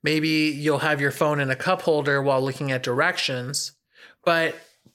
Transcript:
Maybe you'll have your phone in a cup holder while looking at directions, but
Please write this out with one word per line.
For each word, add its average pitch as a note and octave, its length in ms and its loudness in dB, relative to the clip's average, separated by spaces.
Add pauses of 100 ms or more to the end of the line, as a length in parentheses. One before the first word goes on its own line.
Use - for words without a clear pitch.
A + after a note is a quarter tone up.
Maybe D#3 260 2
you'll D3+ 520 0
have D3+ 200 0
your C#3+ 100 2
phone D3 300 0
in C3+ 100 0
a C3 60 0
cup F#3 260 0
holder C#3+ 400 2
while C3+ 200 2
looking C3+ 280 -4
at C3 120 -2
directions, C3+ 880 -2 (500)
but E3 320 2 (400)